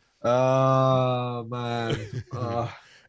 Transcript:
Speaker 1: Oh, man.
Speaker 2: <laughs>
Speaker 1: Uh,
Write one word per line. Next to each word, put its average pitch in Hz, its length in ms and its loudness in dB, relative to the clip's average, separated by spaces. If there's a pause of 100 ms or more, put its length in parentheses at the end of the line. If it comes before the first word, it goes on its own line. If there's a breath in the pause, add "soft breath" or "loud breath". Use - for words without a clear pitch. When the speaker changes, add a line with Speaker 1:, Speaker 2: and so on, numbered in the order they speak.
(240)
Speaker 1:
Oh, 127 1300 2
man. 120 480 -4 (200)
Speaker 2:
<laughs> - 180 -12
Speaker 1:
Uh, 117 320 -4 (420 loud breath)